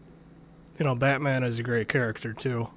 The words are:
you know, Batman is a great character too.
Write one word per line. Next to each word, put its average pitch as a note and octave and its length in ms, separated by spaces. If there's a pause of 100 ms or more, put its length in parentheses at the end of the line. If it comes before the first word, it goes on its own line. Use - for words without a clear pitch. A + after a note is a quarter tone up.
(800)
you D#3+ 60
know, C3+ 100
Batman C3+ 500
is A#2+ 140
a A#2 40
great A#2 260
character A#2 440
too. A#2+ 440